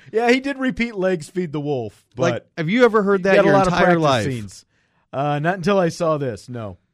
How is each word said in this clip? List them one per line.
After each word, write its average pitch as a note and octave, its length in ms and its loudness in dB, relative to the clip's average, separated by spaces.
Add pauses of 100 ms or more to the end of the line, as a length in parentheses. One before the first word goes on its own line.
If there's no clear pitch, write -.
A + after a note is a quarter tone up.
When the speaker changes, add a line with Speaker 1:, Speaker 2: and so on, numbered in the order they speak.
(140)
Speaker 1:
Yeah, A#3 180 2
he C4 80 4
did C4+ 180 -6
repeat A#3 380 -4
"Legs F#3 340 -2
feed F3+ 220 -6
the D3 100 -4
wolf," C3 440 -6 (100)
but A#2 60 -4 (100)
Speaker 2:
Like, A2+ 140 -6 (120)
have E3 120 -4
you A#3+ 160 4
ever A3 180 4
heard G3 200 0
that F#3+ 80 2
Speaker 1:
he F#3+ 60 4
had G3 80 6
Speaker 2:
your E3 80 4
Speaker 1:
a G3 40 6
lot F#3+ 100 4
of F3 60 0
Speaker 2:
entire F3 120 2 (140)
Speaker 1:
practice - 40 0
Speaker 2:
life? C3 220 2
Speaker 1:
scenes. A2+ 400 -8 (460)
Uh, C#3+ 280 -2
not E3 160 -2
until G3 220 0
I F3+ 120 2
saw D#3+ 280 -2
this, B2+ 300 -6
no. A2 300 -12 (160)